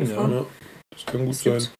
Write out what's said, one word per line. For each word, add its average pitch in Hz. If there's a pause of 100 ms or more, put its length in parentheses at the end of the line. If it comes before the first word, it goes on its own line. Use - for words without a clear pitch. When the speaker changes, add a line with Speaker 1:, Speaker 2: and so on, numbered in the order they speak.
Speaker 1:
Sinn, -
ja. 107
Speaker 2:
Frauen. -
Speaker 3:
Ja, 123 (460)
das -
kann 127
gut 127
Speaker 2:
Das -
gibt's. 120
Speaker 3:
sein. -